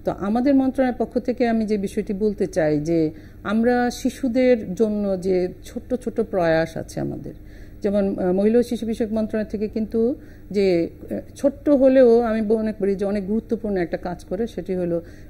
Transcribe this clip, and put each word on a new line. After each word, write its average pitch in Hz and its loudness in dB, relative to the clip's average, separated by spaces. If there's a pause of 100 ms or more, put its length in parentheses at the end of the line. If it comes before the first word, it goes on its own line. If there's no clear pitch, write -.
তো 190 -2
আমাদের 240 2
মন্ত্রণালয়ের 262 2
পক্ষ 226 -2
থেকে 233 0
আমি 226 0
যে 214 0
বিষয়টি 196 -4
বলতে 202 0
চাই 151 2
যে 160 2 (320)
আমরা 240 2
শিশুদের 247 0
জন্য 208 0
যে 180 0 (160)
ছোট্ট - -8
ছোট্ট - -4
প্রয়াস 165 0
আছে - -8
আমাদের, 139 -6 (500)
যেমন, 196 0
আহ, 180 0
মহিলা 208 4
ও 240 4
শিশু 226 -4
বিষয়ক 220 -2
মন্ত্রণালয় 220 -2
থেকে 214 -4
কিন্তু 226 0 (360)
যে, 185 2 (220)
আহ, 202 -6 (180)
ছোট্ট - 0
হলেও 262 8
আমি 226 0
মনে 220 0
করি 196 0
যে 190 -4
অনেক 202 -2
গুরুত্বপূর্ণ 214 -2
একটা 175 -2
কাজ 175 -8
করে, 202 -4
সেটি 190 -6
হলো 170 -2 (280)